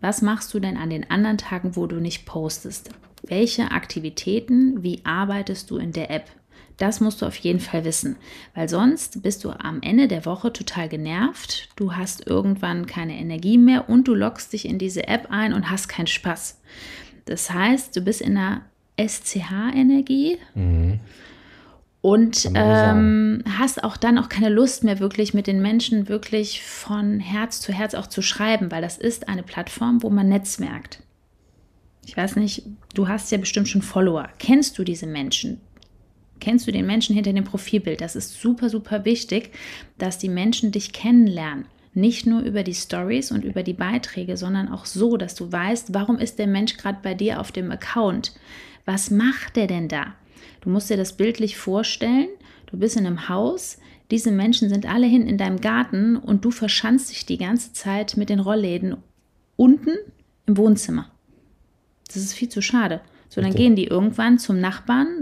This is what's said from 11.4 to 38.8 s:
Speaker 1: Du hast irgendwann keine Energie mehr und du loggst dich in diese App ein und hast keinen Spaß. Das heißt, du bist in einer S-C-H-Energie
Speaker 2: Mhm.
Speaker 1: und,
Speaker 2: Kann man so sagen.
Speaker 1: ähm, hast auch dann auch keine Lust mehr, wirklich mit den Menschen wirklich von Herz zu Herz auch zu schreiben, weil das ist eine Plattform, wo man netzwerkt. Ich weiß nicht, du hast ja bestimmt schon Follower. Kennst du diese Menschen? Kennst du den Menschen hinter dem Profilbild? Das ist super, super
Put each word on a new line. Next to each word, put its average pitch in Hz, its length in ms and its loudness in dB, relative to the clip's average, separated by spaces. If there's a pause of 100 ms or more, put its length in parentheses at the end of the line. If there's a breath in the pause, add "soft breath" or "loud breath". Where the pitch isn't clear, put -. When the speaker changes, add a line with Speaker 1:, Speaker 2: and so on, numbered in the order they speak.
Speaker 1:
Du 190 160 -2
hast 185 340 -8
irgendwann 185 580 -2
keine 165 320 -8
Energie 165 400 2
mehr 247 300 8
und 254 220 6
du 233 40 6
loggst 208 380 -2
dich 214 160 -8
in 165 100 -4
diese 190 300 -4
App - 220 -2
ein 214 240 -2
und 175 180 -2
hast 190 160 -4
keinen 170 200 -6
Spaß. - 520 -4 (640 loud breath)
Das - 260 -6
heißt, 208 460 0
du 180 60 -2
bist 196 180 0
in - 160 0
einer 196 280 -2 (340)
S-C-H-Energie 262 1400 0 (160)
Speaker 2:
Mhm. 87 460 2 (1040 loud breath)
Speaker 1:
und, 226 420 4
Speaker 2:
Kann - 100 -2
man 214 100 4
so 214 120 6
sagen. 214 240 6
Speaker 1:
ähm, 214 440 4 (140)
hast 262 260 0
auch 214 140 -4
dann 240 200 4
auch 233 120 0
keine 214 200 2
Lust 247 340 2
mehr, 202 160 2
wirklich 202 340 -2
mit 202 140 0
den 196 140 2
Menschen 220 460 2
wirklich 208 540 -4
von 208 580 -4
Herz 208 420 -6
zu - 120 -6
Herz 208 220 -4
auch 196 120 -8
zu - 140 -8
schreiben, 202 500 0
weil 165 100 -4
das 170 160 -8
ist - 300 -4
eine 185 160 -4
Plattform, 233 600 0
wo 220 60 0
man 202 200 4
netzwerkt. - 720 -4 (1040)
Ich - 100 -16
weiß 196 200 -2
nicht, 208 280 -2 (300)
du 196 140 2
hast 202 240 -4
ja 214 80 0
bestimmt 196 280 0
schon 196 140 0
Follower. 185 560 0
Kennst 269 400 4
du 190 60 -2
diese 170 240 -6
Menschen? 143 520 -4 (800)
Kennst 240 280 0
du 226 40 -2
den 196 140 0
Menschen 214 300 2
hinter 202 180 2
dem 196 120 2
Profilbild? 196 560 -2
Das 165 140 -8
ist - 240 -10
super, 240 300 0
super 214 360 -4